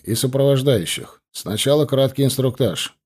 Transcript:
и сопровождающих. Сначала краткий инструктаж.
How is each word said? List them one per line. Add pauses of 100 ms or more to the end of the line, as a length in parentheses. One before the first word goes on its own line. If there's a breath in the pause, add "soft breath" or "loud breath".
и
сопровождающих. (100)
Сначала
краткий
инструктаж. (100)